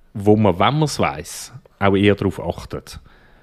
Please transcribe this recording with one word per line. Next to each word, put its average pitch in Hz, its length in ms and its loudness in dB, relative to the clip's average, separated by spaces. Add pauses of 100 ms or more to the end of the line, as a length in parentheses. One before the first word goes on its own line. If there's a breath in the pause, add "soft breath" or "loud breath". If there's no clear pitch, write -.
(120)
wo 104 220 4
man, 101 240 4
wenn 123 220 2
man's 147 180 -2
weiss, - 540 -6 (260)
auch 98 160 2
eher 101 220 4
darauf 98 260 -4
achtet. - 560 -10 (440 soft breath)